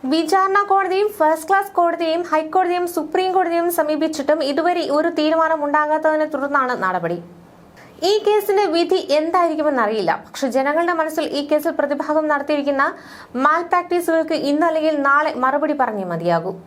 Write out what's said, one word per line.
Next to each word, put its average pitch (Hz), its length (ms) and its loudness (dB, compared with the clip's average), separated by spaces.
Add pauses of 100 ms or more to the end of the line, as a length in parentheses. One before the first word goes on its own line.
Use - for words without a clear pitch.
(140)
വിചാരണ 381 440 2 (120)
കോടതിയും 392 380 2 (100)
ഫസ്റ്റ് 320 300 0
ക്ലാസ് 392 300 0
കോടതിയും 339 520 0
ഹൈക്കോടതിയും 349 560 0 (100)
സുപ്രീം 370 400 -2
കോടതിയും 339 320 2 (100)
സമീപിച്ചിട്ടും 302 640 0 (100)
ഇതുവരെ 330 340 0 (140)
ഒരു 330 200 2
തീരുമാനം 320 480 2
ഉണ്ടാകാത്തതിനെ 302 680 0
തുടർന്നാണ് 269 500 -2
നടപടി. 175 340 -2 (920)
ഈ - 20 4 (120)
കേസിന്റെ 415 400 2 (100)
വിധി 339 260 2 (180)
എന്തായിരിക്കുമെന്നറിയില്ല. 302 920 0 (120)
പക്ഷെ - 320 -4
ജനങ്ങളുടെ 311 440 0
മനസ്സിൽ 320 260 -2 (120)
ഈ 294 120 -2
കേസിൽ 302 300 0
പ്രതിഭാഗം 302 520 -2
നടത്തിയിരിക്കുന്ന 285 540 0 (600)
മാൽപ്രാക്ടീസുകൾക്ക് 339 920 0 (140)
ഇന്നല്ലെങ്കിൽ 311 440 2 (120)
നാളെ 294 240 4 (120)
മറുപടി 294 380 2
പറഞ്ഞേ 214 300 -2
മതിയാകൂ. 170 420 0 (120)